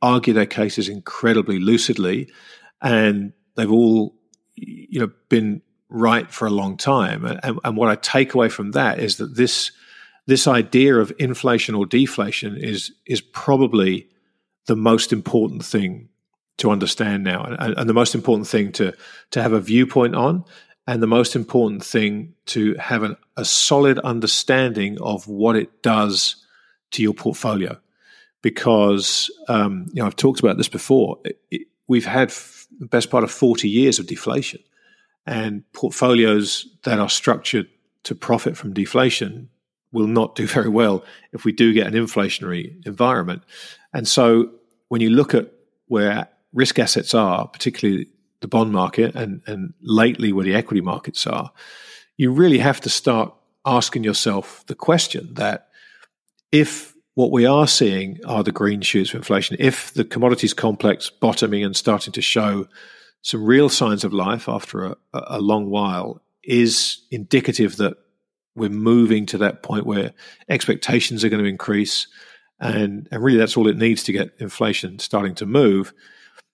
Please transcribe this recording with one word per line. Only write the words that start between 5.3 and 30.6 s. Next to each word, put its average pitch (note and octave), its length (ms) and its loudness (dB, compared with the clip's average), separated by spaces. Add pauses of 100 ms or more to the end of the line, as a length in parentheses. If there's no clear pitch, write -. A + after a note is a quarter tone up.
right A2+ 420 0
for - 160 -4
a G2+ 40 0
long G2 260 -2
time. A2+ 480 0
And, - 180 -6
and, A#2 200 -6
and A2+ 140 -4
what A2+ 120 2
I G#2 60 2
take - 380 0
away A#2 160 2
from G#2 220 -8
that B2+ 280 0
is - 180 -4
that B2 180 -10
this, - 360 0 (560)
this C3 200 4
idea C3 480 4
of G#2+ 240 2
inflation B2 560 -2
or G2+ 100 -2
deflation G#2 720 -2
is, G2+ 340 -8 (140)
is B2+ 160 -4
probably G#2+ 840 0 (600)
the A2+ 80 2
most A2+ 360 2
important A2 540 -2
thing F#2+ 440 -4 (480)
to A#2+ 120 0
understand G2+ 540 -2
now, F#2 200 -2
and, A#2+ 160 -8
and, A2+ 180 -4
and A2+ 120 -2
the A2+ 40 2
most A#2+ 200 2
important A2 340 0
thing G2+ 240 -2
to, F#2+ 220 -2 (380)
to A#2+ 100 -2
have A2+ 120 2
a G#2+ 60 2
viewpoint A#2+ 560 2
on, E3 300 0 (420)
and A#2+ 140 -2
the A2+ 60 2
most A#2 280 2
important A2 480 0
thing G#2+ 500 -4 (120)
to G#2+ 300 -2
have A2+ 280 -4
an, G#2 120 -6 (220)
a C#3+ 80 -6
solid C#3 540 4
understanding A2+ 1040 -2
of G2+ 260 -6
what G#2+ 280 2
it - 260 -4
does G#2+ 540 0 (560)
to - 100 -4
your G#2 120 2
portfolio. G#2+ 680 -4 (600)
Because, G#2 880 2 (180)
um, G2+ 460 -2
you C#3 80 -4
know, G#2+ 60 -2
I've G2 80 -6
talked C3+ 240 2
about F#2+ 180 2
this G2 100 -2